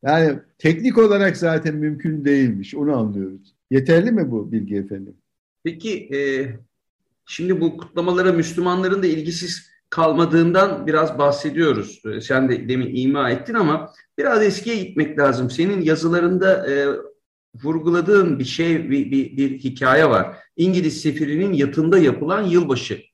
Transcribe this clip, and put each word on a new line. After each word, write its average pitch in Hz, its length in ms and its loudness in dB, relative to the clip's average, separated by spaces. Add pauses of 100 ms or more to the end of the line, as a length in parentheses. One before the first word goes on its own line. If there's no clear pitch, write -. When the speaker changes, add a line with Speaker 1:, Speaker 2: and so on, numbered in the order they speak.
Speaker 1:
Yani 151 340 2 (180)
teknik 165 400 0
olarak 202 400 4
zaten 160 380 -2
mümkün 151 500 -4
değilmiş, 131 500 0
onu 147 220 -2
anlıyoruz. 101 580 -6 (160)
Yeterli 165 400 2
mi 175 200 0
bu 107 200 -6
bilgi 104 240 -4
efendim? 98 380 -8 (500)
Speaker 2:
Peki, 165 520 -8
e, 139 40 -2 (1040)
şimdi 175 360 -2
bu 165 160 -2
kutlamalara 180 540 0
Müslümanların 180 720 0
da 180 40 2
ilgisiz 165 600 -6 (200)
kalmadığından 165 1000 2
biraz 156 300 0
bahsediyoruz. 143 840 0 (140)
E, 110 60 -8
sen 131 280 0
de 117 200 -2
demin 127 260 -2
ima 131 340 0
ettin 175 240 -4
ama 165 380 0 (260)
biraz 214 260 2
eskiye 208 400 -2
gitmek 151 360 -4
lazım. 127 300 0
Senin 185 320 -2
yazılarında, 170 920 2
e, 139 140 0 (760)
vurguladığın 170 760 2
bir 131 60 -2
şey, 165 460 -2
bir, 139 200 -2
bir, 135 260 -2
bir 139 220 -2
hikaye 131 500 2
var. 95 280 0 (200)
İngiliz 180 440 0
sefirinin 156 520 -2
yatında 156 440 2
yapılan 165 460 2
yılbaşı 151 580 0 (120)